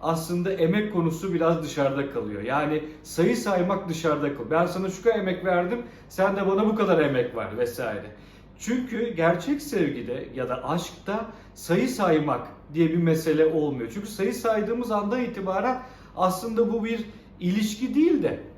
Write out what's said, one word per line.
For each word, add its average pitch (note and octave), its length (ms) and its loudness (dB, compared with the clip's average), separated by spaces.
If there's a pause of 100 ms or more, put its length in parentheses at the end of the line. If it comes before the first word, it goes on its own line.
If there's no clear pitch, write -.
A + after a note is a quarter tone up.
aslında F3 500 0
emek F#3 420 2
konusu E3+ 400 0
biraz E3 300 2
dışarıda C#3 480 0
kalıyor. G#2 300 -4
Yani D3 420 0 (200)
sayı G#3+ 340 2
saymak F#3 520 0
dışarıda D#3 320 0 (120)
kalıyor. A2 180 -6
"Ben E3+ 140 4
sana F#3 240 -2
şu - 140 -8
kadar A3 160 4
emek F#3 260 -2
verdim, F#3 360 0 (280)
sen F#3+ 260 2
de G3 120 0
bana G3 180 4
bu G#3+ 100 2
kadar F#3 260 4
emek C3+ 340 2
ver." G#2 220 -6
vesaire. A#2 480 -4 (540)
Çünkü A#3 560 -2
gerçek E3+ 460 2
sevgide C#3 640 -2 (100)
ya B2+ 140 -4
da B2 200 -6
aşkta G3 560 -4 (280)
sayı A3 360 0
saymak D#3 580 0 (260)
diye D#3+ 160 4
bir E3 80 0
mesele D#3+ 480 4
olmuyor. C#3+ 480 0
Çünkü G3+ 140 -8
sayı A3 260 -2
saydığımız A3 580 -2
andan G#3 300 0
itibaren G#3+ 600 -2 (360)
aslında A3 560 0
bu A3+ 100 0
bir A3+ 160 -2 (400)
ilişki G#3+ 560 0
değil D#4 280 4
de - 160 0 (180)